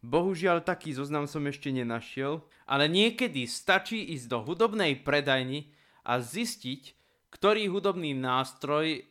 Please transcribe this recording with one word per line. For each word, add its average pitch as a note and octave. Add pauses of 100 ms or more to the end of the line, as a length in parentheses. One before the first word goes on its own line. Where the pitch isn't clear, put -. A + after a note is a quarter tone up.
Bohužiaľ, E3+
taký E3+
zoznam C#3+
som D3
ešte C#3+
nenašiel, C3 (240)
ale C#3+
niekedy G#3
stačí F#3+
ísť B2
do B2
hudobnej F3
predajni C#3 (320)
a B2
zistiť, C3 (500)
ktorý G#3
hudobný F#3
nástroj C3+